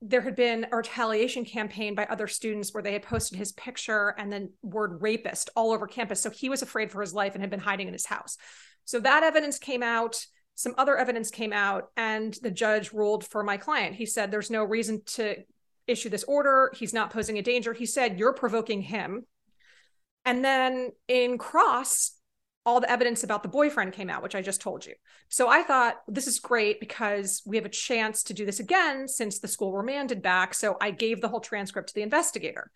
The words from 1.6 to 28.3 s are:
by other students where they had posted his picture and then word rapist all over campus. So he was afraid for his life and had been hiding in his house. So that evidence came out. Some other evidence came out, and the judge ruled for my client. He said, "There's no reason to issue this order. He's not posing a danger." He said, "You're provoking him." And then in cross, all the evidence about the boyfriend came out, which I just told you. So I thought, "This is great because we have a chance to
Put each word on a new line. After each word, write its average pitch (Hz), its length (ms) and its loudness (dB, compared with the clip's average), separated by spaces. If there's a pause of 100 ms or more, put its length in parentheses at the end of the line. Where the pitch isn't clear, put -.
by 208 120 0
other 208 200 -4
students 208 480 -4
where 208 80 -4
they 202 120 -4
had 208 100 -4
posted 226 340 -4
his 202 140 -6
picture 214 640 -2
and 202 160 -4
then 196 200 -6 (100)
word 190 400 -4
rapist 214 520 -2
all 226 160 4
over 214 140 0
campus. 214 340 -4
So 220 120 -2
he 262 180 -6
was 262 140 -2
afraid 220 280 -4
for 196 80 -8
his 185 140 -6
life 196 220 0
and 190 60 -4
had 196 100 -4
been 196 80 -4
hiding 196 260 -2
in 185 80 -8
his - 140 -6
house. - 300 -8 (480)
So 247 140 -2
that 277 240 6
evidence 302 360 4
came 247 220 -4
out. 233 440 -2 (300)
Some - 220 -4
other 269 200 6
evidence 233 340 0
came 220 220 -4
out, 196 420 0
and 220 460 -2
the 226 100 -2
judge 214 400 2
ruled 214 340 2
for 214 160 -4
my 202 140 0
client. 196 400 -2
He 226 100 -4
said, 202 240 -2
"There's 208 200 -4
no 220 160 0
reason 214 400 -2
to 214 320 -4 (500)
issue 240 220 0
this 202 160 -4
order. 277 500 6
He's 214 180 -6
not 220 160 0
posing 214 280 -4
a 202 40 -2
danger." 233 300 2
He 233 140 -6
said, 220 340 0
"You're 240 140 6
provoking 220 480 0
him." 190 440 -6 (1000)
And 247 180 2
then 254 460 2 (180)
in 247 300 4
cross, 269 760 2 (540)
all 240 160 6
the 240 100 2
evidence 240 320 2
about 208 180 -2
the 214 60 -8
boyfriend 254 460 2
came 185 160 -8
out, 160 120 -4
which 190 140 -6
I 190 60 -2
just 190 180 -2
told 151 260 -6
you. - 100 -16 (340)
So 247 180 4
I 311 160 8
thought, 254 460 2
"This 254 180 -4
is 240 140 -2
great 208 400 2
because 208 640 -4
we 208 100 -4
have 214 100 0
a 202 40 -8
chance 220 540 -2
to - 100 -6